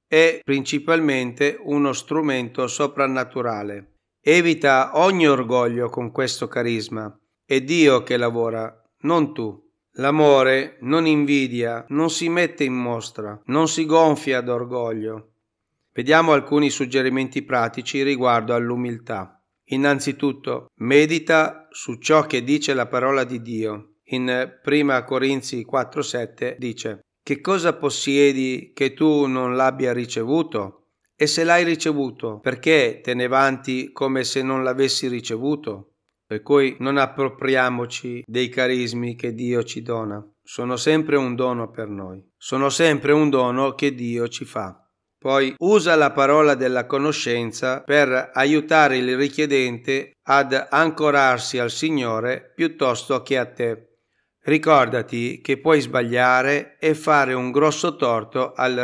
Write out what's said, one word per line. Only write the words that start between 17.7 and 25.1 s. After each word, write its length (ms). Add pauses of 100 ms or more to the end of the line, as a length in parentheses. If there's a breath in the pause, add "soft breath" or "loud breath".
riguardo 520
all'umiltà. 880 (220)
Innanzitutto, 1120
medita 960
su 260
ciò 260
che 200
dice 300
la 140
parola 380
di 180
Dio. 640
In 580
prima 420
Corinzi 600